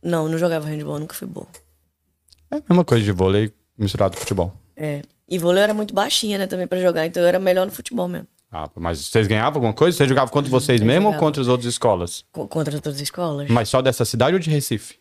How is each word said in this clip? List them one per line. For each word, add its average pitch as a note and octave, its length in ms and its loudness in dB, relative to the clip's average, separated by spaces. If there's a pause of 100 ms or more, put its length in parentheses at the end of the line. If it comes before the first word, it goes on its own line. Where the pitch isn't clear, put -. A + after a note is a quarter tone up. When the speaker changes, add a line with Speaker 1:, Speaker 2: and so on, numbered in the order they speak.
Speaker 1:
Não, E3+ 240 -2
não D#3+ 100 -2
jogava E3 300 -2
handball, D3 320 -8
nunca D3+ 160 -10
fui - 120 -12
boa. - 200 -14 (1040)
Speaker 2:
É G3 60 -6
a G3+ 100 -6
mesma F3+ 160 4
coisa A#2 220 2
de G#2 80 0
vôlei F#2+ 400 2 (240)
misturado G2 380 0
com - 60 -12
futebol. F#2 320 -2 (220)
Speaker 1:
É. D3 260 -8 (260)
E F#3 120 -4
vôlei F3 200 2
eu G3+ 40 6
era G#3+ 100 2
muito G#3+ 180 -4
baixinha, G#3 460 -2
né, G3 80 -2
também F#3 220 -6
pra F#3 120 -2
jogar, E3+ 280 2
então F3 160 -2
eu E3+ 40 6
era F3+ 120 2
melhor F#3 260 2
no E3 60 -8
futebol G3 360 -6
mesmo. F3 200 -10 (240)
Speaker 2:
Ah, D2+ 240 -10
mas E2+ 280 -4
vocês A2+ 220 2
ganhavam A2 320 2
alguma A#2 160 0
coisa? E3+ 240 4
Vocês C#3 100 4
jogavam C3 240 2
contra C#3+ 200 0
vocês B2+ 280 4
Speaker 1:
Eu G#2+ 60 2
Speaker 2:
mesmo D#3+ 220 4
ou G#3 60 2
Speaker 1:
jogava. D#3 120 0
Speaker 2:
contra D3 160 0
as B2 60 0
outras B2 260 2
escolas? F2 580 0
Speaker 1:
Co-, - 160 -10
contra D#3 220 -4
as D3 60 -6
outras C#3+ 260 -8
escolas. C#3+ 480 -6
Speaker 2:
Mas A#2 180 2
só C3 140 2
dessa B2+ 240 0
cidade B2+ 300 2
ou F#3+ 40 2
de D#3 120 -2
Recife? C3+ 500 -2